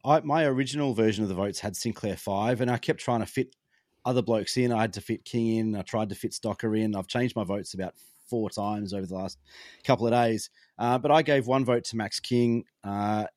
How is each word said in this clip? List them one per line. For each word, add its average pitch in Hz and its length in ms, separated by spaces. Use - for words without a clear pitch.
I, 151 160
my 156 240
original 135 500
version 110 300
of 98 40
the 95 60
votes 98 260
had 98 140
Sinclair 104 420
five, 107 440
and 123 100
I 120 80
kept - 220
trying 120 200
to 104 60
fit - 300
other 123 180
blokes 107 340
in. 123 160
I 110 100
had 104 120
to 104 60
fit - 240
King 113 320
in. 110 200
I 95 60
tried 107 280
to 101 40
fit - 180
Stocker 107 460
in. 110 160
I've 95 140
changed 123 260
my 110 100
votes 98 300
about 92 200
four 113 220
times 104 420
over 95 140
the 90 80
last 95 240
couple 117 220
of 113 60
days. 117 380
Uh, 123 200
but 143 120
I 156 120
gave 139 240
one 131 180
vote 120 200
to - 120
Max 107 240
King. 120 440
Uh, 104 400